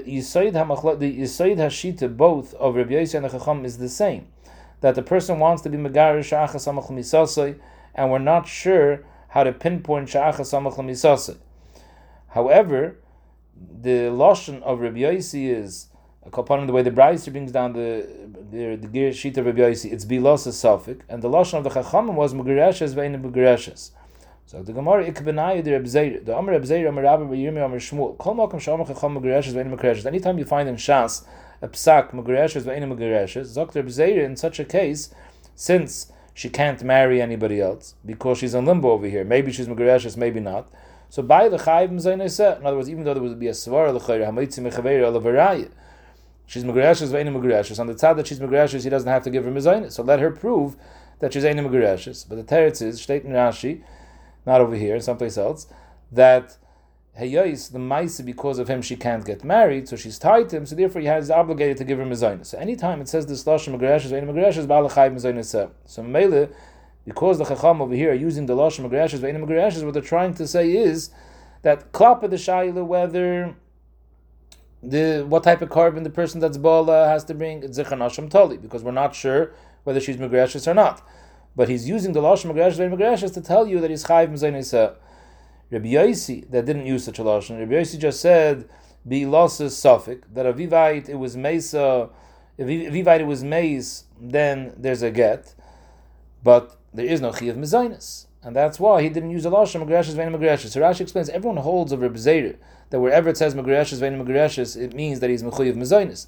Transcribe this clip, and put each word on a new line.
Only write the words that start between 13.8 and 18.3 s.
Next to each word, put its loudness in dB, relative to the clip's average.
the 0
Lashon 4
of -4
Reb -4
Yossi -4
is, -6
a -20
Kapanim, -2
the -2
way 4
the 0
Brayser 6
brings -10
down -2
the, -6